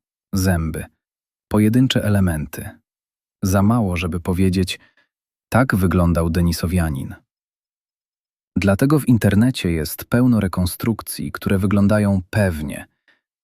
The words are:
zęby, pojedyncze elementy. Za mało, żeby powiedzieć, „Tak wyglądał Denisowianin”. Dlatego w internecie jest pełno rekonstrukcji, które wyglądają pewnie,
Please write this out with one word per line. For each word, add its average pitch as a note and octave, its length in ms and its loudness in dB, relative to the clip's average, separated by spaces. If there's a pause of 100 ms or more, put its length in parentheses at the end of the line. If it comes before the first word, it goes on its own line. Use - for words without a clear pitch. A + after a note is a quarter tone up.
(320)
zęby, E2 520 -2 (640)
pojedyncze A2 520 2
elementy. F#2 680 -2 (760)
Za G2 200 2
mało, G#2 340 0
żeby F2 220 -6
powiedzieć, F#2 600 -2 (680)
„Tak A#2+ 260 2
wyglądał E2+ 540 2
Denisowianin”. E2 840 -2 (1400)
Dlatego G2 420 2
w B2+ 80 -6
internecie G#2 640 2
jest D#2+ 340 -6
pełno A#2+ 340 2
rekonstrukcji, F#2 920 -4
które - 260 -2
wyglądają G2+ 720 2
pewnie, D#2+ 580 -2 (560)